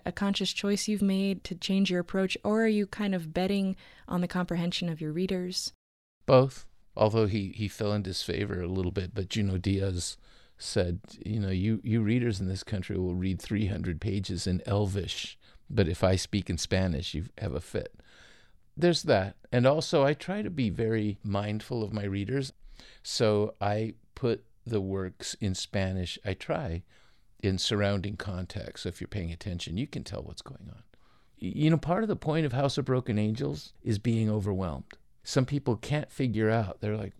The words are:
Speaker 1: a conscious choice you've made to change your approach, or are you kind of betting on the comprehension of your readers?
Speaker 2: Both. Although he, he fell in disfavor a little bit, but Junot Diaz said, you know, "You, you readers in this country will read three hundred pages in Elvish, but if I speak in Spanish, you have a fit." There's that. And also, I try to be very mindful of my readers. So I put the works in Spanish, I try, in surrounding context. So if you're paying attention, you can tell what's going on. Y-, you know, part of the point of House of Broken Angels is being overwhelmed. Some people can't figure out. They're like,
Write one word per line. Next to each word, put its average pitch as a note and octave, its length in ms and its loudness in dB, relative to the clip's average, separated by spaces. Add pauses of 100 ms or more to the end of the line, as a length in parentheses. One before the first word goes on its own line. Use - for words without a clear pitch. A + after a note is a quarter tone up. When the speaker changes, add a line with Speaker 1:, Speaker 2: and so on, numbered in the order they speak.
Speaker 1:
a F3+ 60 -2
conscious G3 420 0
choice G3+ 340 0
you've G#3 140 0
made G3 440 0
to F3 100 -8
change F#3+ 340 2
your F3+ 100 2
approach, F#3 440 0
or G#3+ 200 4
are A3+ 40 4
you G#3 180 4
kind G3+ 300 -2
of E3 180 -4
betting F#3+ 420 0 (320)
on F3+ 140 0
the F3 60 0
comprehension F3 600 -2
of D#3+ 140 -4
your D3+ 100 -4
readers? F3+ 640 -2 (540)
Speaker 2:
Both. C3 400 8 (280)
Although G#2+ 300 6
he, G2 240 0
he G#2 180 -4
fell G#2 240 -2
in G#2 120 0
disfavor F#2+ 580 -4
a F2 80 -4
little F#2 220 0
bit, F2 240 -4
but F#2+ 140 -4
Junot F#2+ 340 0
Diaz F#2+ 520 0 (420)
said, F#2 440 0 (240)
you A2 160 -2
know, G2 80 0
"You, G2 340 2
you A2+ 180 2
readers A2+ 380 2
in F#2+ 80 -2
this F#2+ 160 -4
country F#2+ 340 -4
will F2+ 180 0
read F#2 260 0
three G#2+ 240 0
hundred F2+ 340 -2
pages G2 480 -4
in F#2 180 2
Elvish, G2+ 720 -2 (320)
but G2 200 4
if F2+ 160 -2
I F#2 100 6
speak F#2 340 -2
in F2 80 0
Spanish, F#2 560 0
you D2+ 120 -4 (140)
have - 140 -4
a C2+ 60 -2
fit." - 400 -8 (760)
There's E3+ 260 4
that. G2+ 320 2 (160)
And B2+ 160 6
also, C#3+ 380 4
I D3+ 80 4
try G3 280 -6
to G#3 80 -4
be C#3+ 200 0
very G#2+ 520 0
mindful G#2 600 -2
of G2 80 -4
my G#2 140 -4
readers. G2+ 480 -2 (500)
So G#2+ 560 2
I G#2 360 0 (200)
put - 300 0 (200)
the A2+ 140 0
works F#2+ 600 -4
in G2 120 2
Spanish, F#2+ 720 -2
I F#2+ 80 -2
try, A2+ 500 -4 (600)
in F#2+ 140 2
surrounding G2+ 580 0
context. - 680 -8
So F#2 60 -4
if - 120 -8
you're F#2 80 -8
paying E2+ 240 -4
attention, F2 440 -6
you C#3 100 -2
can - 180 -10
tell - 180 -8
what's - 180 -14
going - 280 -16
on. - 140 -20 (580)
Y-, F#2 140 -4
you D3+ 140 4
know, E3 80 6
part F#3 260 0
of A3 40 0
the G#3 80 0
point D#3 300 0
of B2+ 80 -2
House C#3 240 0
of C#3+ 80 0
Broken B2+ 340 0
Angels C3+ 540 -2 (100)
is G#2 160 0
being A2+ 300 2
overwhelmed. F#2+ 640 -2 (340)
Some C3 180 4
people C3+ 300 0
can't D3 360 -2
figure A2 400 2
out. A2+ 300 0
They're G#2+ 160 -2
like, G#2 220 -8